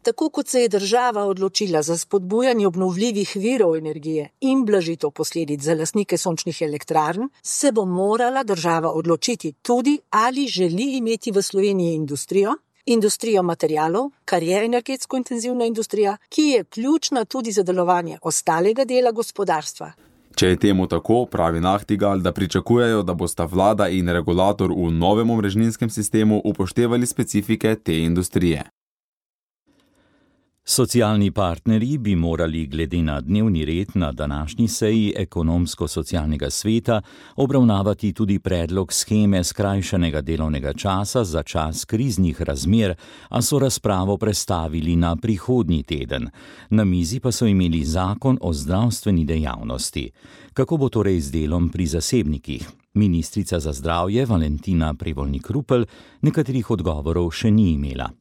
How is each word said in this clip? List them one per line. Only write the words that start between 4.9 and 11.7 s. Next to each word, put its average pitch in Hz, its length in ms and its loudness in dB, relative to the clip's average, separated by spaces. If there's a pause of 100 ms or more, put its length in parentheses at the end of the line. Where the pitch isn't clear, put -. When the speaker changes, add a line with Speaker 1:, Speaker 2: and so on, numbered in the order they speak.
Speaker 1:
posledic 151 500 -4
za 160 120 0
lastnike 165 440 -2
sončnih 165 440 -4
elektrarn, 156 680 -2 (140)
se - 280 0
bo 214 140 0
morala 226 580 0
država 165 480 0
odločiti 165 720 -2
tudi, 254 380 2 (100)
ali 254 380 0
želi 190 500 -2
imeti 226 340 -2
v 196 100 2
Sloveniji 190 540 0